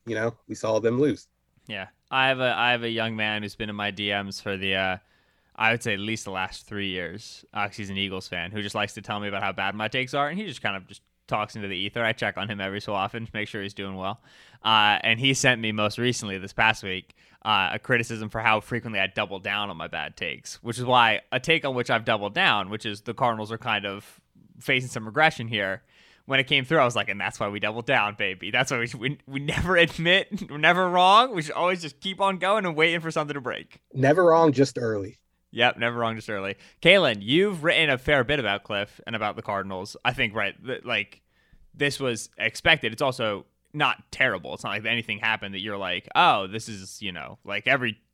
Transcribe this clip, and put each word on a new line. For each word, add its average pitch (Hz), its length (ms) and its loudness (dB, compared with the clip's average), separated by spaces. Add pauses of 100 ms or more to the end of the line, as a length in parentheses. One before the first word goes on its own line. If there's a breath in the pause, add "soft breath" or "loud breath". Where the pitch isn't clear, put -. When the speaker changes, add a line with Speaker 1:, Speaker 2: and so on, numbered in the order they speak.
Speaker 1:
you 113 100 -4
know, 117 180 -2 (140)
we 107 80 -8
saw 110 240 0
them 123 200 2
lose. 143 280 0 (400)
Speaker 2:
Yeah. 98 180 -8 (240)
I 131 160 4
have 131 140 2
a, 123 120 2
I 120 200 2
have 120 100 0
a 117 80 -2
young 113 240 -2
man 107 300 -2
who's 104 100 -8
been 107 160 -8
in 101 60 -8
my 104 160 -2
D 101 180 -4
Ms 98 300 -2
for 101 160 -4
the, 95 180 -2
uh, 95 220 0 (600)
I 110 140 2
would 117 140 -2
say 110 100 0
at 95 60 -6
least 107 240 -4
the 101 80 -8
last 92 340 -6
three 101 220 -6
years, 92 560 -8 (100)
uh, 101 120 -2
'cause 101 100 -10
he's 104 120 -10
an 98 80 -6
Eagles 95 300 -4
fan, 87 240 -8
who 107 100 -8
just 101 140 -8
likes 104 200 -2
to 107 80 -14
tell 104 180 -6
me 104 80 -6
about 98 160 -4
how 98 80 -2
bad 98 240 -4
my 107 100 -4
takes 127 260 -4
are, 143 160 0
and 160 80 -6
he 214 100 -8
just 143 140 -12
kind 101 160 -4
of 90 120 -12
just 101 120 -20 (280)
talks 107 260 -2
into 104 140 -8
the 98 80 -6
ether. 101 280 -4
I 113 80 2
check 110 240 -4
on 98 120 -6
him 101 120 -6
every 95 200 -4
so 107 120 -8
often 104 320 -2
to 113 80 -14
make 107 140 -6
sure 104 160 -8
he's 98 100 -8
doing 98 220 -10
well. 95 260 -6 (440 soft breath)
Uh, 104 380 6
and 113 180 2
he 135 120 4
sent 127 280 4
me 113 100 -2
most 107 260 0
recently 117 420 -2
this 95 140 -12
past 110 300 2
week, 92 320 -6 (300 soft breath)
uh, 98 280 4
a 107 60 -4
criticism 113 520 0
for 113 100 -6
how 110 180 4
frequently 110 400 -4
I 95 80 2
double 98 320 -4
down 101 320 -4
on 87 60 -10
my 80 100 -8
bad 80 300 -8
takes, - 400 -8
which 117 200 -8
is 123 80 -6
why 120 360 6 (100)
a 127 80 -2
take 160 260 2
on 135 120 -2
which 123 120 -2
I've 117 160 2
doubled 104 300 0
down, 117 340 2
which 107 160 -8
is 104 180 -8
the 117 120 -8
Cardinals 110 380 -2
are 113 60 -8
kind 104 280 -2
of 101 340 -10 (380)
facing 127 320 -2
some 113 160 -8
regression 127 400 0
here. 101 360 -2 (440 soft breath)
When 135 140 2
it 131 80 0
came 139 160 2
through, 160 140 2
I 139 60 6
was 120 120 0
like, 101 120 -2
"And 101 120 -6
that's 98 180 -4
why 104 100 -2
we 101 120 -4
doubled 107 260 -4
down, 104 300 2
baby. 95 340 -4
That's 123 220 0
why 127 80 0
we, 117 180 -2
we, 135 280 -4
we 135 140 -8
never 170 360 0
admit, 175 680 2
<laughs> 185 80 -14
we're 143 80 -10
never 175 320 4
wrong. 196 420 8
We 180 100 -2
should 151 120 -6
always 175 260 0
just 156 200 -12
keep 190 200 -6
on 196 180 2
going 190 280 2
and 170 80 -2
waiting 165 260 2
for 160 120 -6
something 147 220 -2
to 143 60 -6
break." - 400 -8 (120)
Speaker 1:
Never 139 320 4
wrong, 165 280 8
just 135 260 2
early. 107 400 -4 (320)
Speaker 2:
Yep, 117 260 2
never 120 240 -2
wrong, 113 160 0
just 107 120 -12
early. 98 280 -4 (260 soft breath)
Kalen, 170 380 6
you've 165 420 2
written 156 260 4
a 135 80 2
fair 139 280 2
bit 143 160 0
about 101 240 -2
Cliff 101 420 -6
and 113 80 -10
about 104 220 -4
the 104 60 -12
Cardinals. 98 600 -6
I 123 80 -18
think, 120 220 -4
right, 104 180 -4 (140)
th-, 123 180 -10
like, 110 380 -6 (500)
this 143 280 -4
was 123 360 -4
expected. 117 560 0
It's 110 80 -6
also 123 460 -2 (260)
not 143 380 -2
terrible. 92 440 -2
It's 107 100 -12
not 113 60 -4
like 107 140 -6
anything 110 360 -2
happened 107 340 -2
that 95 60 -6
you're 104 160 -6
like, 92 400 -4
"Oh, 127 320 4
this 110 200 -8
is, 95 320 -14
you 98 120 -8
know, 73 320 -12
like, 104 240 -4
every 127 320 0 (140)